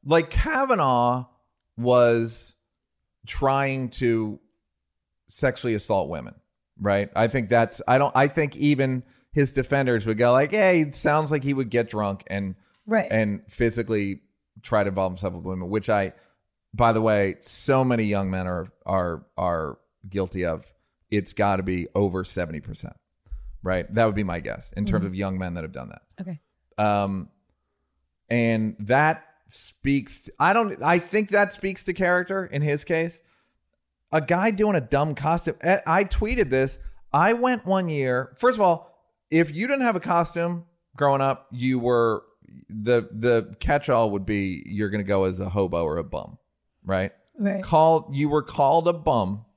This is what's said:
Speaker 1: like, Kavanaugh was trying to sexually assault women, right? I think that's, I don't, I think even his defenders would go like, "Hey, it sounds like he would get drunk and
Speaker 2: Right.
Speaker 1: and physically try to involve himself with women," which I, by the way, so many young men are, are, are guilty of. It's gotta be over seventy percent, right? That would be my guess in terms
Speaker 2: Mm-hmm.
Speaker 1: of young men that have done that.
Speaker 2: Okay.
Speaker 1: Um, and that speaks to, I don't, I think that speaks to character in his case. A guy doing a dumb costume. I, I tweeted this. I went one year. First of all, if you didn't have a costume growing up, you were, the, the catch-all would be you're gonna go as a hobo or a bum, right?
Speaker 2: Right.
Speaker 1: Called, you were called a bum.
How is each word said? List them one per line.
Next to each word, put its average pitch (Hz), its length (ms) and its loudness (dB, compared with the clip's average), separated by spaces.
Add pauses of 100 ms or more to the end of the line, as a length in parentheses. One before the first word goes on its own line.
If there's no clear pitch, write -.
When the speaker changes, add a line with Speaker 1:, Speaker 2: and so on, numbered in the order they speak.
Speaker 1:
like, 165 260 2
Kavanaugh 139 960 2 (500)
was 117 800 2 (680)
trying 135 640 -2
to 113 500 -2 (880)
sexually 123 460 -2
assault 98 360 -2
women, 73 240 -10 (460)
right? 101 340 0
I 113 140 2
think 110 220 -2
that's, 117 360 2
I 127 120 4
don't, 139 180 0
I 139 100 4
think 147 300 -4
even 135 480 0 (260)
his 143 220 2
defenders 127 540 0
would 110 120 -2
go 120 140 4
like, 139 180 4
"Hey, 190 300 4
it 147 160 -2
sounds 151 340 0
like 147 140 -2
he 143 100 0
would 131 160 -2
get 117 180 2
drunk 101 380 -4
and 98 300 -6 (300)
Speaker 2:
Right. 214 240 0
Speaker 1:
and 107 300 0 (100)
physically 107 720 -2 (400)
try 104 240 0
to 98 40 0
involve 95 240 -2
himself 90 200 -6
with 87 120 -12
women," 92 260 -8
which 107 180 -2
I, 101 240 0 (640)
by 113 180 4
the 110 80 2
way, 104 400 2
so - 420 0
many 120 220 2
young 98 260 0
men 92 160 -4
are, 90 220 -6 (160)
are, 87 400 -2 (140)
are 85 400 -4 (280)
guilty 92 380 -4
of. 82 260 -6 (400)
It's 104 220 -2
gotta 98 300 0
be 92 320 -2
over 92 300 0
seventy 80 360 -6
percent, - 340 -14 (680)
right? 92 320 -4
That 113 100 4
would 107 100 2
be 104 80 -2
my 87 180 -4
guess - 360 -12
in 101 80 -2
terms 92 160 0
Speaker 2:
Mm-hmm. 95 60 -2
Speaker 1:
of 92 80 -6
young 95 240 -4
men 90 160 -6
that 85 100 -8
have 78 80 -12
done 64 160 -12
that. - 140 -20 (180)
Speaker 2:
Okay. 175 200 -10 (360)
Speaker 1:
Um, 107 540 0 (1000)
and 113 520 0
that 139 440 2 (240)
speaks - 720 -4
to, - 180 -18
I 170 120 4
don't, 214 300 0
I 170 160 2
think 196 320 -2
that 202 220 2
speaks 190 320 -8
to 185 100 -6
character 180 500 0
in 143 180 -4
his 147 220 -2
case. 165 380 -4 (920)
A 156 80 2
guy 175 300 2
doing 208 260 2
a 151 40 2
dumb 139 340 0
costume. 156 480 -2
I, 180 240 2
I 180 180 4
tweeted 214 460 0
this. 131 280 0 (340)
I 175 220 4
went 240 320 -2
one 185 220 0
year. 131 500 -2
First 240 180 4
of 214 60 2
all, 175 280 2 (400)
if 156 240 2
you 196 120 -4
didn't 269 160 -2
have 226 140 2
a 165 40 -2
costume 170 640 -2 (320)
growing 139 240 4
up, 135 320 0
you 127 260 0
were, 117 440 2 (460)
the, 110 440 0
the 110 480 0
catch-all 139 500 2
would 101 160 -4
be 98 400 -2
you're 101 240 -2
gonna 104 140 -2
go 98 200 2
as 92 160 -2
a 92 100 -6
hobo 87 340 0
or 78 140 -2
a 80 60 -4
bum, 50 340 -10 (460)
right? 95 280 -2 (260)
Speaker 2:
Right. 196 240 -2
Speaker 1:
Called, 160 540 4
you 147 120 0
were 147 140 2
called 160 460 2
a 175 40 2
bum. 113 520 -2 (120)